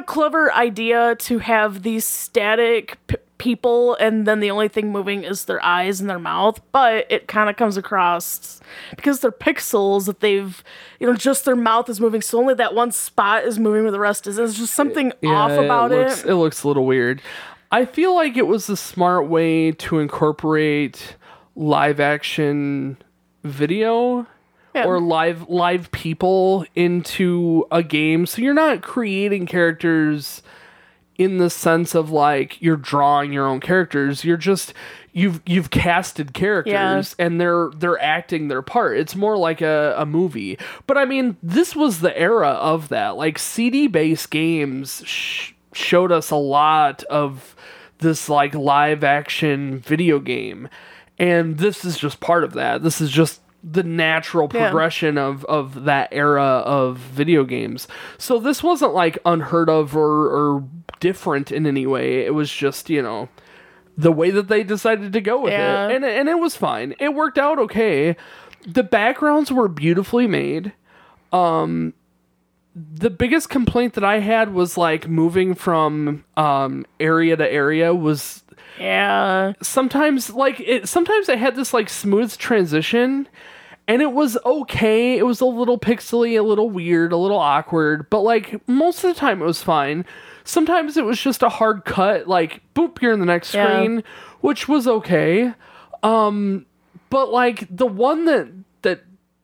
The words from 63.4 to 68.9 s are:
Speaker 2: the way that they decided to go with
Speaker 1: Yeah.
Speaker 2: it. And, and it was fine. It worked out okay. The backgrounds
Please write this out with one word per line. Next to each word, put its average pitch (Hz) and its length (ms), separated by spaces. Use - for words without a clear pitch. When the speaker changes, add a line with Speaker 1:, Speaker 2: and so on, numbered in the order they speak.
Speaker 2:
the 156 140
way 165 180
that 196 180
they 214 160
decided 208 480
to 220 80
go 214 220
with 202 100
Speaker 1:
Yeah. 202 360
Speaker 2:
it. 247 80
And, 269 100
and 254 240
it 339 80
was 330 180
fine. 131 420
It 294 140
worked 302 240
out 285 220
okay. 185 580
The 220 160
backgrounds 277 720